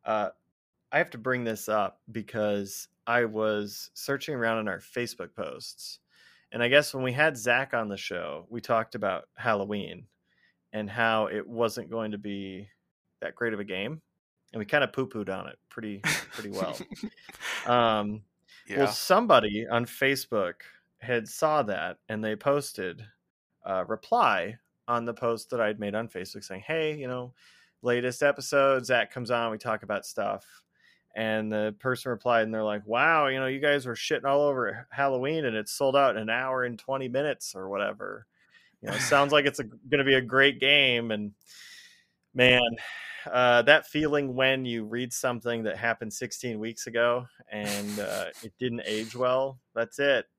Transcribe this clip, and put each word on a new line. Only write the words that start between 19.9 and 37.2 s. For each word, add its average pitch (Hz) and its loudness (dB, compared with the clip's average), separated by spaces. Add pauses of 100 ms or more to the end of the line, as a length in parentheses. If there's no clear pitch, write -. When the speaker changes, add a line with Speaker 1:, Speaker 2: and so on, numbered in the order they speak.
Speaker 1:
had 117 -2
saw 151 2
that 92 -4 (100)
and 107 -4
they 107 -2
posted 110 -2 (600)
a 92 -2
reply 110 0 (300)
on 120 0
the 117 -6
post 117 -4
that 123 -4
I'd 107 0
made 104 -4
on 113 -4
Facebook 95 -12
saying, 95 -12
"Hey, 156 -2
you 135 -8
know, 127 -8 (480)
latest 123 0
episode, 139 4
Zach 117 2
comes 123 -6
on, 117 0
we 110 -6
talk 107 -4
about 101 -4
stuff." 101 -4 (680)
And 110 -2
the 107 -2
person 127 -4
replied 117 2
and 110 -2
they're 110 -2
like, 104 -2
"Wow, 143 4
you 131 -2
know, 131 -2
you 135 -4
guys 143 2
were 120 -6
shitting 131 -2
all 139 4
over 123 0
Halloween 139 0
and 110 0
it's 107 -6
sold 135 0
out 131 6
in 110 -2
an 110 -4
hour 127 0
and 120 -6
twenty 135 -4
minutes 139 -2